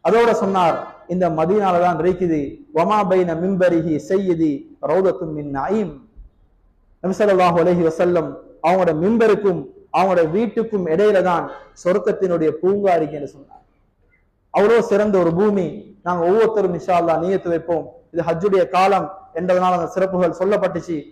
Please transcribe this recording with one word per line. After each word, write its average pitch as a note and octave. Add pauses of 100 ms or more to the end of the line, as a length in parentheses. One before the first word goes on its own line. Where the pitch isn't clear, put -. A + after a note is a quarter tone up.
அதோட A#3
சொன்னார், F#3+ (200)
இந்த F3
மதீனால F3
தான் F3
இருக்குது, E3+ (140)
"வமா F#3
பைன F3
மிம்பரிஹி E3+ (100)
சையதி E3 (160)
ரௌதத்தும் E3
மின் D3
நயீம்." F3 (1080)
நபி F#3+
ஸல்லல்லாஹு F#3
அலைஹி E3+
வஸல்லம் E3 (280)
அவங்களோட F3
மிம்பருக்கும் G3+ (320)
அவங்களோட F3
வீட்டுக்கும் G#3
இடையில F#3+
தான் E3 (320)
சொர்க்கத்தினுடைய F3+
பூங்கா F#3+
இருக்கு D#3
என்று C#3+
சொன்னார். - (1000)
அவ்வளோ G#3+
சிறந்த G#3
ஒரு E3
பூமி. F#3+
நாங்க E3+
ஒவ்வொருத்தரும் G#3
இன்ஷா E3+
அல்லாஹ் D#3+
நியத்து F#3
வைப்போம், E3 (220)
இது D#3+
ஹஜ்ஜுடைய E3+
காலம் F3+ (160)
என்றதனால F3+
அந்த E3+
சிறப்புகள் F3+
சொல்லப்பட்டுச்சு. F3